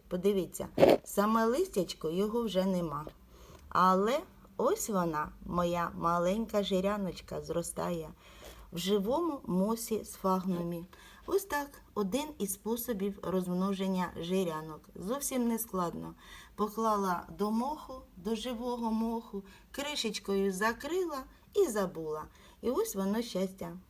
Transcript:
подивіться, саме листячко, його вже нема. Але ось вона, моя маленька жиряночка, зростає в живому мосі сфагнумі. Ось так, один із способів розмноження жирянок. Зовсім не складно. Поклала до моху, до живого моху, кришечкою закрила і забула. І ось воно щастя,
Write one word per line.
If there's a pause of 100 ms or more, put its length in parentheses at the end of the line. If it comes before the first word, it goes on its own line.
подивіться, (360)
саме
листячко,
його
вже
нема. (640)
Але (380)
ось
вона, (160)
моя
маленька
жиряночка,
зростає (600)
в
живому
мосі
сфагнумі. (400)
Ось
так, (120)
один (100)
із
способів
розмноження
жирянок.
Зовсім
не
складно. (420)
Поклала (100)
до
моху, (240)
до
живого
моху, (280)
кришечкою
закрила (300)
і
забула. (380)
І
ось
воно
щастя, (120)